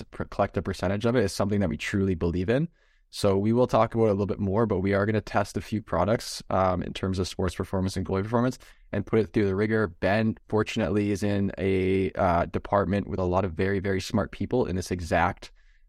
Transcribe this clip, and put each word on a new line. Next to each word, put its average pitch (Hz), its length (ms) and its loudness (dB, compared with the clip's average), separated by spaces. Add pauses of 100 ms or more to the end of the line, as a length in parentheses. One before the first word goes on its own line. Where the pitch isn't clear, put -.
(100)
per-, - 160 -10
collect - 300 -2
a 98 60 0
percentage 98 420 -2
of 120 120 2
it, 117 80 4
is 98 80 -2
something 101 280 0
that 95 80 2
we - 80 -2
truly 98 380 0
believe 87 340 0
in. 139 200 0 (420)
So 98 280 2
we 107 160 2
will 123 120 4
talk 113 280 2
about 113 100 4
it 110 60 4
a - 20 4
little 98 140 2
bit 98 120 -4
more, 101 280 2
but 98 140 0
we 98 120 0
are 98 140 2
gonna 107 140 0
test - 360 -2
a - 60 -4
few 104 200 -4
products, 92 680 -2
um, 92 320 2
in - 100 -8
terms 95 260 -4
of 92 80 -2
sports 92 280 -4
performance 92 420 -4
and 92 100 -4
goalie 95 160 0
performance 120 360 0 (340)
and 101 120 -2
put - 140 0
it 101 140 0
through 107 140 2
the 95 100 0
rigor. 107 320 0
Ben, 104 480 0 (120)
fortunately, 104 600 0
is 101 120 -2
in 101 340 0
a, 95 560 2
uh, 85 340 2
department 98 640 0
with - 100 -6
a 95 60 0
lot 90 220 0
of 82 60 -6
very, 95 280 -2
very 95 200 -2
smart 98 300 -2
people 120 360 -2
in 90 100 -4
this 92 140 -6
exact, 87 600 0 (380)